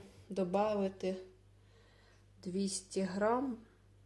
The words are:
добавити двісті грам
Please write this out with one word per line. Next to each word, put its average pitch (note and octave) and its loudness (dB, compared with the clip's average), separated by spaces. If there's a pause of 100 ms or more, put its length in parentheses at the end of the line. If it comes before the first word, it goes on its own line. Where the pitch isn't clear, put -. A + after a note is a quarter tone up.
(300)
добавити F#3+ 2 (1300)
двісті F#3+ -2
грам A3 2 (480)